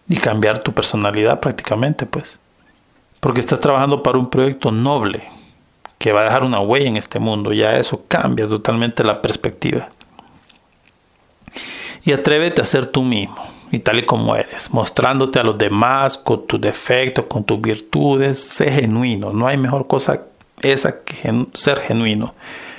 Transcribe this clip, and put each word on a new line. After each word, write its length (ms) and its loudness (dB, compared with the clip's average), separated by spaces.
y 80 2
cambiar 440 2
tu 140 -4
personalidad 680 2
prácticamente, 680 -2
pues. 340 -10
Porque 220 0
estás 180 0
trabajando 440 2
para 140 4
un 120 0
proyecto 420 0
noble 580 -2
que 140 0
va 100 4
a 40 4
dejar 180 2
una 180 0
huella 260 2
en 100 0
este 220 -6
mundo. 320 0
Ya 260 2
eso 300 -2
cambia 400 0
totalmente 560 0
la 180 0
perspectiva. 680 -4
Y 100 4
atrévete 480 2
a 40 2
ser 220 2
tú 160 0
mismo 420 -2
y 100 -2
tal 200 -2
y 60 -2
como 300 0
eres, 360 -6
mostrándote 680 0
a 40 2
los 140 0
demás 600 2
con 300 -2
tus 120 -2
defectos, 680 0
con 180 -4
tus 180 -2
virtudes. 800 0
Sé 300 0
genuino. 600 0
No 120 0
hay 120 2
mejor 300 0
cosa 340 0
esa 420 0
que 120 -12
gen-, 380 -2
ser 260 2
genuino 540 -2